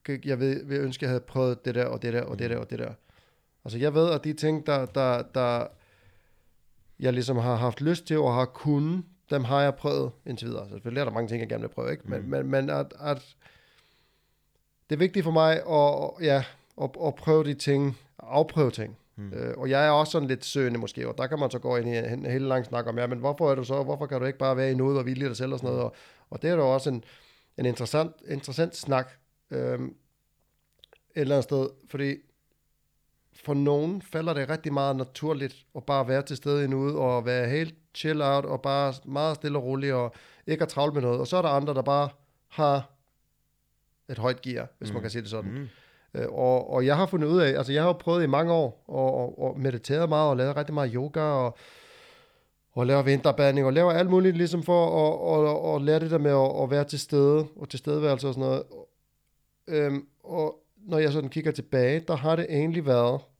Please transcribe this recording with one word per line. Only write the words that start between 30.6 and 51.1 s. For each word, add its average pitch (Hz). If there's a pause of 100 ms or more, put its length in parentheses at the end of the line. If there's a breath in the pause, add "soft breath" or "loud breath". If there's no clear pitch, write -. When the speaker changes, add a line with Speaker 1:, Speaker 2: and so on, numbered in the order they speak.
Speaker 1:
eller 143
andet 135
sted, 135 (220)
fordi 139 (1300)
for 147
nogen 147
falder 160
det 135
rigtig 156
meget 139
naturligt 135 (220)
at 131
bare 135
være 135
til 139
stede 143
i -
nuet, 135
og 123
være 123
helt 160 (200)
chill 151
out, 139
og 143
bare 139 (100)
meget 147
stille 147
og 127
rolig, 135
og 123 (320 loud breath)
ikke 156
at 123
travle 147
med 143
noget. 123
Og 131
så 180
er 180
der 165
andre, 143
der 131
bare 143 (400)
har 143 (1160)
et 120
højt 123
gear, 120 (120)
hvis 104
man 101
Speaker 2:
Mm. 110
Speaker 1:
kan 110
sige 117
det 104
sådan. 107
Speaker 2:
Mm. 135 (520 soft breath)
Speaker 1:
Øh, 117
og, 127
og 127
jeg 143
har 185
fundet 170
ud 180
af, 139
altså 131
jeg 151
har 175
jo 180
prøvet 175
i 156
mange 156
år 151
at, 131
at, 131
at 147
meditere 135
meget, 151
og 131
lavet 135
rigtig 147
meget 139
yoga, 143